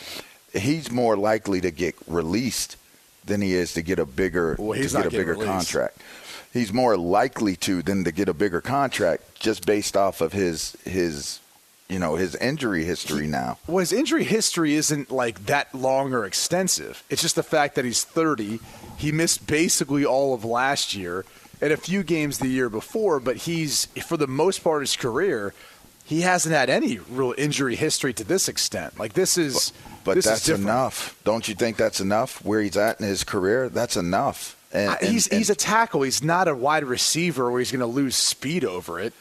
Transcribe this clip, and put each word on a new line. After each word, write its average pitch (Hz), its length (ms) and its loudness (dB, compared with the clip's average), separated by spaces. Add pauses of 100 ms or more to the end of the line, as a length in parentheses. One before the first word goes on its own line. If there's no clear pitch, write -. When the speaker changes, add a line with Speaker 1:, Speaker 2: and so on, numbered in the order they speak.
(540)
Speaker 1:
He's 139 380 -2
more 120 240 4
likely 101 460 2
to 90 100 0
get 80 240 -2 (120)
released 87 680 -2 (480)
than 101 180 0
he 95 120 2
is 87 220 2
to 85 60 -2
get 87 180 0
a 80 60 0
bigger, 82 540 0
Speaker 2:
Well, 107 140 -4
he's 131 180 -2
Speaker 1:
to 135 60 -2
get - 20 2
Speaker 2:
not - 80 0
Speaker 1:
a - 40 -2
Speaker 2:
getting 113 160 -2
Speaker 1:
bigger 82 60 0
Speaker 2:
released. 104 140 -2 (240)
Speaker 1:
contract. 65 260 -2 (540)
He's 110 220 -2
more 120 240 4
likely 98 580 2
to 92 260 -2
than 95 220 0
to 85 80 0
get 92 160 0
a 90 60 2
bigger 85 260 0
contract 113 800 -2
just 107 260 -2
based 104 300 2
off 98 240 2
of 82 140 0
his, 90 500 -2
his, 85 560 -4 (480)
you 92 120 -4
know, 80 160 0
his 87 200 -2
injury 117 480 -2
history 78 400 -4
Speaker 2:
He, 76 60 -4
Speaker 1:
now. 64 360 -4
Speaker 2:
well, 170 120 -2
his 180 160 0
injury 269 320 0
history 160 500 2
isn't, 147 340 0
like, 120 360 -2
that 139 280 0
long 131 400 0
or 113 120 0
extensive. 95 840 -2
It's 135 120 -2
just 165 160 0
the 160 60 2
fact 147 320 0
that 135 100 2
he's 117 180 0
thirty. 117 560 0 (380)
He 151 140 -2
missed 165 360 0
basically 147 580 2
all 135 300 2
of 110 100 -4
last 127 480 0
year 92 320 -6 (340)
and 151 140 2
a 143 40 2
few 190 260 -2
games 151 340 0
the 131 120 -2
year 127 200 0
before, 151 500 0
but 120 160 0
he's, 160 500 -2 (200)
for 170 100 -2
the 147 120 2
most 151 360 0
part 160 140 4
of 147 40 -2
his - 140 -2
career, 120 600 0 (500)
he 160 160 0
hasn't 175 320 2
had 131 160 4
any 170 300 2 (100)
real 123 260 0
injury 135 400 0
history 139 380 0
to 107 100 -8
this 170 240 0
extent. - 520 -4
Like, 107 140 -6
this 180 260 2
is, 143 320 0
Speaker 1:
But, - 340 -18
but 98 100 4
Speaker 2:
this 95 100 4
is 107 60 6
Speaker 1:
that's 110 140 2
Speaker 2:
different. 101 240 2
Speaker 1:
enough. 120 540 -2
Don't 110 240 0
you 107 80 -4
think 113 220 0
that's 110 220 2
enough 104 460 0
where 107 160 4
he's 98 160 -2
at 107 220 4
in 107 80 -2
his 95 160 0
career? 110 460 2
That's 113 280 -2
enough. 95 580 -2 (160)
And, 104 200 0
Speaker 2:
I, - 100 0
Speaker 1:
and, 180 80 2
Speaker 2:
he's, 226 180 2
Speaker 1:
and 208 120 0
Speaker 2:
he's 202 100 2
a 202 60 2
tackle. 208 480 2
He's 127 200 0
not 170 240 2
a 151 80 2
wide 147 280 2
receiver 135 640 0
where 123 100 0
he's 117 120 -2
gonna 127 160 0
lose 127 280 0
speed 156 480 0
over 90 360 -4
it. 110 220 -4